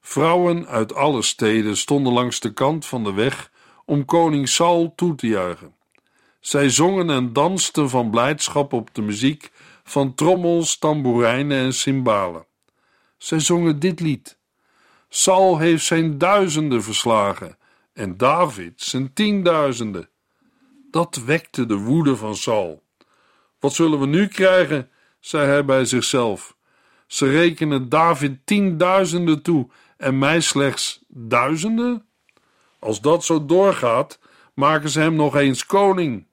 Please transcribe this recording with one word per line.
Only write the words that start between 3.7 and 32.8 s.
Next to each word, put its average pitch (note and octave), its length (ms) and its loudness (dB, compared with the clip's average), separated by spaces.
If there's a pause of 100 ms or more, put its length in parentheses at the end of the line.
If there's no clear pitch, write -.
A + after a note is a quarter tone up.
om C#3+ 200 -2
koning D#3 440 2
Saul E3+ 460 2
toe F3 200 -2
te B2+ 120 -6
juichen. F2+ 480 -4 (680)
Zij C#3+ 280 0
zongen F3 420 0
en B2+ 220 -2
dansten D3+ 580 0
van A#2+ 200 0
blijdschap C#3 640 -2
op - 220 -6
de A2 80 -6
muziek A2 480 -4 (340)
van C#3 300 -2
trommels, E3+ 640 0
tamboerijnen C3+ 800 0
en C3 160 -2
cymbalen. G#2 720 -2 (680)
Zij - 240 -4
zongen E3 380 2
dit E3 220 -2
lied: D3+ 380 -6 (680)
"Saul F#3 500 4
heeft D#3+ 260 2
zijn E3 340 0
duizenden D#3 640 2
verslagen G2+ 760 -2 (340)
en F#2+ 240 -8
David B2 680 0
zijn C3+ 300 -6
tienduizenden." D3+ 960 -2 (840)
Dat E3 260 -4
wekte C3 500 -4
de A2 100 -2
woede C3+ 400 0
van G#2+ 200 -8
Saul. F#2 480 -4 (720)
"Wat C#3 160 -2
zullen D#3 260 2
we C3+ 60 0
nu E3+ 200 2
krijgen?" F#3 640 2 (300)
zei D3 260 -2
hij C#3+ 180 2
bij C3+ 200 2
zichzelf. A#2+ 720 -2 (500)
"Ze - 240 -2
rekenen D3+ 580 0
David D3 560 2
tienduizenden F3+ 1000 2
toe D3+ 260 0 (280)
en C3+ 220 -2
mij D3+ 220 4
slechts - 680 -2
duizenden? D#3+ 1000 -2 (720)
Als A2 220 -6